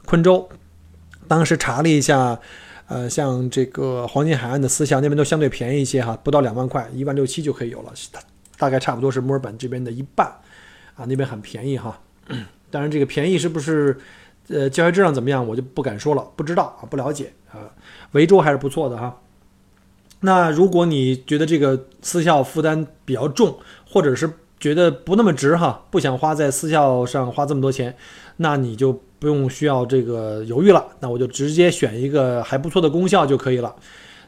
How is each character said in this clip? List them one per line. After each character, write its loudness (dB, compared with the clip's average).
昆 2
州， 4
当 2
时 2
查 -2
了 2
一 4
下， 2
呃， -6
像 -2
这 0
个 -4
黄 0
金 0
海 -6
岸 -2
的 0
私 0
校， 2
那 2
边 -2
都 4
相 0
对 2
便 -4
宜 2
一 0
些 0
哈， -6
不 -6
到 4
两 0
万 -4
块， -6
一 -6
万 -4
六 0
七 -6
就 -2
可 -6
以 -8
有 -14
了， -18
大-， -20
大 0
概 0
差 -4
不 -8
多 0
是 -4
墨 -2
尔 -2
本 -12
这 -10
边 -8
的 -10
一 -10
半， 2
啊， -14
那 -4
边 -2
很 -10
便 -14
宜 -4
哈。 -12
<clears throat> -14
当 -6
然 -4
这 -2
个 2
便 -2
宜 2
是 -2
不 -6
是， 0
呃， -2
教 0
学 4
质 4
量 2
怎 -2
么 -2
样， -2
我 -6
就 -4
不 -8
敢 -4
说 -2
了， -4
不 -6
知 -6
道 -2
啊， -
不 -6
了 -2
解 -10
啊。 -20
维 4
州 8
还 4
是 2
不 -4
错 -4
的 -8
哈。 -10
那 4
如 6
果 4
你 2
觉 0
得 2
这 2
个 2
私 -2
校 4
负 -4
担 0
比 -4
较 -2
重， 2
或 2
者 2
是 -2
觉 0
得 4
不 -4
那 4
么 4
值 2
哈， -2
不 0
想 -2
花 0
在 0
私 -4
校 2
上 -4
花 -2
这 -2
么 -2
多 2
钱， -4
那 0
你 -2
就 0
不 -2
用 0
需 -4
要 0
这 2
个 -6
犹 -2
豫 8
了， 6
那 -8
我 -4
就 -2
直 -4
接 4
选 -2
一 -2
个 0
还 -4
不 -6
错 0
的 2
公 0
校 2
就 2
可 -2
以 0
了。 -8